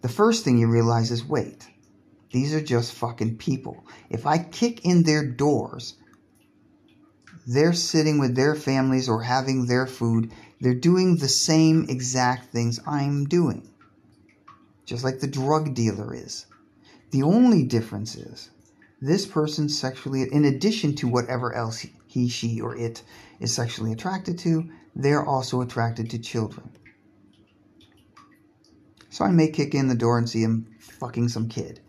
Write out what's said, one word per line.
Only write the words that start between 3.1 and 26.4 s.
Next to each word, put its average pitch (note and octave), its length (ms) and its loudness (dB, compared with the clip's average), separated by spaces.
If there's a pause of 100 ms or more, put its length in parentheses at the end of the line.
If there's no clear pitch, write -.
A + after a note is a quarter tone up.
people. - 480 -6 (240)
If A2+ 160 -6
I D3+ 120 2
kick A#3 480 -4
in F3 180 6
their D3+ 220 2
doors, B2+ 720 -2 (1500)
they're C#3+ 280 4
sitting D#3 460 2
with B2 160 0
their C#3+ 200 2
families C3 540 0
or A2+ 140 0
having C3 420 0
their B2+ 220 2
food. A2+ 440 0 (300)
They're B2+ 120 4
doing F3 440 4
the C#3 120 0
same D#3+ 600 4
exact B2+ 640 -2
things A#2 340 -2
I'm C#3+ 400 -2
doing, D#3+ 440 0 (1160)
just B2 180 -8
like C3 160 -2
the C#3+ 80 -4
drug C#3 460 0
dealer A2 400 -2
is. - 320 -14 (680)
The C3+ 120 0
only G#3 400 6
difference A2+ 520 -4
is - 360 -18 (500)
this E3 240 0
person D3+ 440 -2
sexually, C3 540 -4
in D3 220 2
addition D3 500 0
to C3+ 120 -4
whatever A#2+ 460 -2
else A2+ 320 -6 (220)
he, B2 200 -2
she, A#2 320 -4
or A#2 160 -8
it A#2 260 -8 (380)
is A#2 140 -4
sexually A2+ 400 -4
attracted F#3 460 -6
to, E3 300 0 (260)
they're C#3 300 2
also C3 360 -2
attracted A#2 480 -4
to A#2 100 -8
children." - 500 -6 (2500)